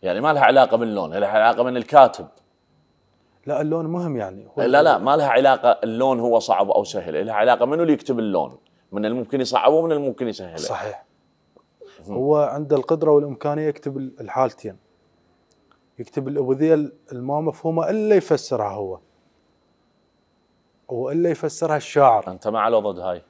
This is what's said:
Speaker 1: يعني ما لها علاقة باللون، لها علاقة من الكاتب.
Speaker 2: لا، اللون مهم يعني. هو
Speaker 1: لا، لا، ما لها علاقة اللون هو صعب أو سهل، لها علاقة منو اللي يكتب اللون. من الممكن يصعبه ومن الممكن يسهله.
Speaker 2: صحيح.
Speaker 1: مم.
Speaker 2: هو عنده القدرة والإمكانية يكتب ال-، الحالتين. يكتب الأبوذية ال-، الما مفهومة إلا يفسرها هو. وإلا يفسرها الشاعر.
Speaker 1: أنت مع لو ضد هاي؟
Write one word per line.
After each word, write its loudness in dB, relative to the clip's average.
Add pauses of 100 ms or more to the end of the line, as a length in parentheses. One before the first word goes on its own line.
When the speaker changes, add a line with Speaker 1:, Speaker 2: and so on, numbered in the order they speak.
Speaker 1:
يعني -4
ما 2
لها 2
علاقة 6
باللون، -4
لها -2
علاقة 2
من -2
الكاتب. 4 (1160)
Speaker 2:
لا، -4
اللون -2
مهم -4
يعني. -10
هو -4
Speaker 1:
لا، 4
لا، 6
ما 2
لها 2
علاقة 4
اللون 0
هو 2
صعب 0
أو 2
سهل، -6
لها -6
علاقة 2
منو -2
اللي 2
يكتب -4
اللون. -4 (340)
من -6
الممكن -4
يصعبه 2
ومن 0
الممكن -4
يسهله. -10
Speaker 2:
صحيح. -10 (1040)
Speaker 1:
مم. -10
Speaker 2:
هو 0
عنده -2
القدرة 0
والإمكانية 0
يكتب -8
ال-، -10 (100)
الحالتين. -4 (1200)
يكتب -10
الأبوذية 0
ال-، -2 (180)
الما -6
مفهومة -4
إلا 0
يفسرها -2
هو. -10 (1900)
وإلا -2
يفسرها -4
الشاعر. 2
Speaker 1:
أنت -8
مع 0
لو 0
ضد -10
هاي؟ -8